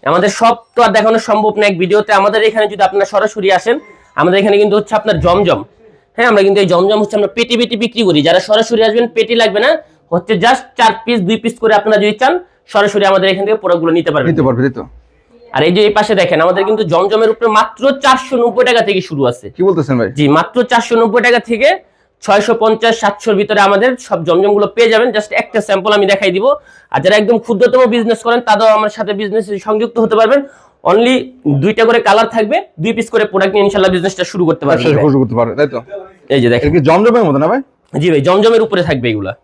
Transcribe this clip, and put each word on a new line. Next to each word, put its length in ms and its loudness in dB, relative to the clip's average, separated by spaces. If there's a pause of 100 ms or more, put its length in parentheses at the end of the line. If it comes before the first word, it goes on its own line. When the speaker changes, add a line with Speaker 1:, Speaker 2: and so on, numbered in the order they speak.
Speaker 1:
আমাদের 260 0
সব 260 0 (200)
তো 80 0
আর 60 4
দেখানো 300 2
সম্ভব 380 0
না 80 0
এক 120 0
ভিডিওতে। 360 0
আমাদের 300 2
এখানে 240 0
যদি 160 -2
আপনারা 220 0
সরাসরি 460 -2
আসেন, 280 0 (360)
আমাদের 240 2
এখানে 180 2
কিন্তু 180 2
হচ্ছে 200 -2
আপনার 240 -2
জমজম, 440 0 (520)
হ্যাঁ, 120 0
আমরা 160 4
কিন্তু 180 2
এই 60 0
জমজম 340 0
হচ্ছে 140 -4
আমরা 120 0
পেটি 300 -2
পেটি 180 -2
বিক্রি 280 -4
করি। 180 2
যারা 180 2
সরাসরি 440 0
আসবেন, 240 0
পেটি 280 -2
লাগবে 240 0
না, 100 2 (420)
হচ্ছে 220 -2
just 300 0 (140)
চার 140 4 (140)
পিস, 140 0
দুই 180 -2
পিস 220 -4
করে 140 2
আপনারা 240 2
যদি 240 0
চান, 180 0 (280)
সরাসরি 380 0
আমাদের 240 2
এখান 160 -2
থেকে 120 0
প্রোডাক্টগুলো 340 0
নিতে 200 0
পারবেন। 200 0
Speaker 2:
নিতে 120 0
পারবে, 180 0
তাই 100 0
তো? 120 -12 (680)
Speaker 1:
আর 120 -2
এই 80 2
যে 100 2
এই 80 4
পাশে 260 0
দেখেন, 260 0
আমাদের 220 2
কিন্তু 200 -2
জমজমের 460 0
উপরে 180 -2
মাত্র 440 0 (120)
চারশো 340 0
নব্বই 280 0
টাকা 160 2
থেকে 200 -2
শুরু 240 -4
আছে। 240 -4
Speaker 2:
কি 140 -4
বলতেছেন 340 0
ভাই? 140 -2
Speaker 1:
জি, 160 0
মাত্র 360 0
চারশো 320 -2
নব্বই 260 2
টাকা 180 2
থেকে 300 0 (520)
ছয়শো 340 0
পঞ্চাশ, 440 0
সাতশোর 360 -2
ভিতরে 240 -2
আমাদের 380 2
সব 260 -6
জমজমগুলো 440 0
পেয়ে 220 0
যাবেন। 220 2
Just 200 -6
একটা 300 -4
স্যাম্পল 320 -2
আমি 120 2
দেখাই 260 0
দিব। 140 -2 (460)
আর 100 -2
যারা 140 2
একদম 220 2
ক্ষুদ্রতম 480 2
বিজনেস 380 0
করেন, 180 0
তারাও 260 2
আমার 220 2
সাথে 240 0
বিজনেসে 460 -4
সংযুক্ত 400 -4
হতে 160 0
পারবেন। 240 4 (440)
Only 320 2 (480)
দুইটা 220 0
করে 140 2
কালার 360 2
থাকবে, 220 -2 (220)
দুই 140 -4
পিস 160 -4
করে 160 0
প্রোডাক্ট 280 -2
নিয়ে 120 2
ইনশাল্লাহ 260 0
বিজনেসটা 320 -4
শুরু 220 -4
করতে 200 -2
পারবেন। 180 0
Speaker 2:
ব্যবসা 180 2
শুরু 180 2
করতে 160 -2
পারবে, 200 -2
তাই 120 0
তো? 120 -8 (500)
Speaker 1:
এই 120 2
যে 80 2
দেখেন। 200 0
Speaker 2:
এটা 100 2
কি 60 0
জমজমের 380 4
মতো 140 0
না 100 0
ভাই? 140 -2 (400)
Speaker 1:
জি 100 0
ভাই, 100 2
জমজমের 400 2
উপরে 220 -2
থাকবে 260 -2
এগুলা। 220 -6 (120)